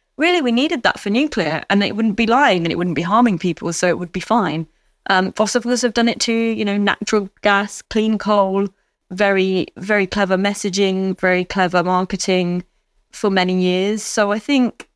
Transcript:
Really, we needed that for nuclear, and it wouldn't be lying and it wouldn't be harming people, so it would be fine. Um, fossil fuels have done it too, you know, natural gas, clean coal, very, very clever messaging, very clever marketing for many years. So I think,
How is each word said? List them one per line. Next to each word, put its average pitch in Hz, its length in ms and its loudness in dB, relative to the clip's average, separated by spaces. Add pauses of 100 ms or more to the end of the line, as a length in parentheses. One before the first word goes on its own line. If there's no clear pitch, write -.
(180)
Really, 339 240 2
we 247 100 0
needed 262 320 0
that - 160 0
for 202 100 -6
nuclear, 208 600 -2
and 202 140 2
it 208 120 -4
wouldn't 214 220 0
be 226 100 0
lying 226 360 4
and 165 80 -2
it - 60 -2
wouldn't 175 180 -2
be 151 60 0
harming 202 380 2
people, 170 340 -2
so 180 140 0
it 165 100 2
would 180 140 -10
be 185 80 -8
fine. 165 480 -2 (400)
Um, 185 240 2
fossil 214 300 0
fuels 240 200 -2
have 240 120 -2
done 233 160 2
it 233 100 -4
too, 226 140 -2
you 226 320 -2
know, 202 120 -2
natural 202 520 0 (120)
gas, 202 400 0
clean 220 360 0
coal, 196 500 2 (420)
very, 190 580 0 (100)
very 202 280 0
clever 190 320 0
messaging, 190 840 -2
very 185 240 0
clever 180 400 0
marketing 180 800 -2 (480)
for - 180 -2
many 185 320 2
years. 190 420 0
So 202 280 -2
I 214 80 -2
think, 254 560 -2